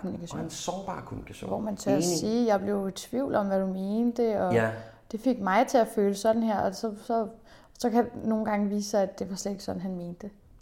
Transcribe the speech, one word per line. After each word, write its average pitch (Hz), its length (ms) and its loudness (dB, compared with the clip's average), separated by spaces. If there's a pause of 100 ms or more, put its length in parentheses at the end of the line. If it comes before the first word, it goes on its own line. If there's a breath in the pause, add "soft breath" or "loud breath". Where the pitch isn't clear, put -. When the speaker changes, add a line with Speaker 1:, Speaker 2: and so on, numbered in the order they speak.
Speaker 1:
kommunikation. 170 380 -6
Speaker 2:
Og 165 60 -4
en 165 60 -8
sårbar - 560 -6
kommunikation. - 440 -10
Speaker 1:
Hvor 202 100 -2
man 214 160 -4
tør - 160 -2
at - 40 6
Speaker 2:
Enig. 170 220 2
Speaker 1:
sige, 226 280 2
"Jeg 202 140 4
blev 196 280 0
i 185 40 -4
tvivl - 420 -2
om, 208 120 2
hvad 190 140 2
du 190 60 0
mente," 214 760 0
og 180 120 2
Speaker 2:
Ja. 110 160 4 (420 loud breath)
Speaker 1:
"Det 220 80 -6
fik 226 200 2
mig 196 260 4
til 262 120 4
at 220 160 4
føle 202 200 4
sådan 220 280 2
her," 220 180 2
og 190 140 0
så, 220 180 -4 (120)
så, 226 220 0 (520 loud breath)
så 240 120 0
kan 233 140 6
det - 200 -8
nogle 220 200 0
gange 208 240 2
vise 208 220 -2
sig, 202 120 4
at 190 160 -2
det 185 120 -4
var 196 60 -6
slet 202 160 -4
ikke 196 120 -10
sådan, 190 160 -4
han 185 160 -4
mente. 175 340 -10 (320)